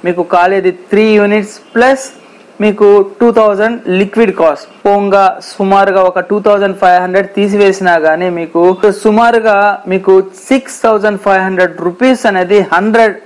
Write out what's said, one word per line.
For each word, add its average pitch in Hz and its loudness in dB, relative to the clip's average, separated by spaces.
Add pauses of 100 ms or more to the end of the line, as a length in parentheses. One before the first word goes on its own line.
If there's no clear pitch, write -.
మీకు 175 -4 (120)
కాలేది 180 0 (200)
త్రీ 208 2 (140)
యూనిట్స్ 208 -2 (200)
ప్లస్ 262 0 (580)
మీకు 208 2 (320)
two 240 2 (100)
thousand 214 0 (220)
liquid 202 0
cost. 156 0 (180)
పోంగా 202 2 (260)
సుమారుగా 196 0
ఒక 180 -4
టూ 208 -2
థౌజండ్ 202 0
ఫైవ్ 180 4
హండ్రెడ్ 190 -2
తీసివేసినా 196 0 (120)
గానీ 165 -2 (120)
మీకు 165 -2 (400)
సుమారుగా 220 2 (340)
మీకు 190 2 (340)
సిక్స్ - -4
థౌజండ్ 208 -2
ఫైవ్ 190 0
హండ్రెడ్ 180 -2
రూపీస్ 240 -2
అనేది 185 0 (160)
హండ్రెడ్ 214 0